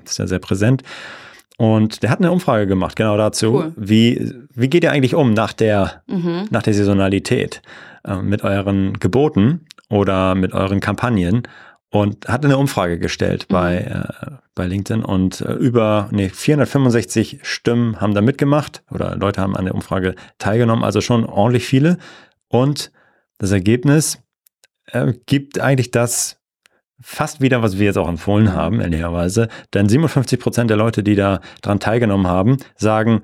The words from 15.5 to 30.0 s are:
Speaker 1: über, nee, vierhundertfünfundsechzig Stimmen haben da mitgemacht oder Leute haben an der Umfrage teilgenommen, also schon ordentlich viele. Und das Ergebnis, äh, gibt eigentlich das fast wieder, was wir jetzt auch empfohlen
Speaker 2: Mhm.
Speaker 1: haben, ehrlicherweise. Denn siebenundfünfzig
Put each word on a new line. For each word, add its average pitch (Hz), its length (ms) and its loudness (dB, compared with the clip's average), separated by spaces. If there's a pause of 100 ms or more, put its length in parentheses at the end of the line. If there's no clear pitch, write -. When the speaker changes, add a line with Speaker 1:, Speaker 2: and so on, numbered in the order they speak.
Speaker 1:
über, 107 560 2
nee, 101 180 0
vierhundertfünfundsechzig 123 1120 0
Stimmen 117 640 -2
haben 104 120 0
da 101 60 2
mitgemacht 139 680 0
oder 87 260 -6
Leute 95 240 -2
haben 98 160 -2
an 95 80 -2
der 95 100 -4
Umfrage 92 400 -4 (220)
teilgenommen, 113 480 0
also 104 160 2
schon 117 240 2
ordentlich 120 400 0
viele. 151 320 2 (520)
Und 135 440 0 (460)
das 98 120 -4
Ergebnis, 123 680 2 (720)
äh, 131 260 -2 (100)
gibt 139 340 -2
eigentlich 127 320 0
das - 480 -2 (600)
fast - 440 -6
wieder, 123 200 4
was 98 160 0
wir 101 60 2
jetzt 101 140 2
auch 82 100 0
empfohlen 101 380 2
Speaker 2:
Mhm. 95 80 2
Speaker 1:
haben, 82 260 -2
ehrlicherweise. 87 680 -2 (260)
Denn 101 120 4
siebenundfünfzig 131 540 2